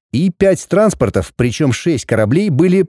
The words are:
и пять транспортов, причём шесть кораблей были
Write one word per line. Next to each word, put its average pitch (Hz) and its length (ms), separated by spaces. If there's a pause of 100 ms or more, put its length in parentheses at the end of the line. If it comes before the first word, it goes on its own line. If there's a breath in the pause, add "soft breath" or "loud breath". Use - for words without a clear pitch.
(120)
и 175 180
пять 190 380
транспортов, 165 680
причём 123 360
шесть 151 320
кораблей 120 460
были 180 380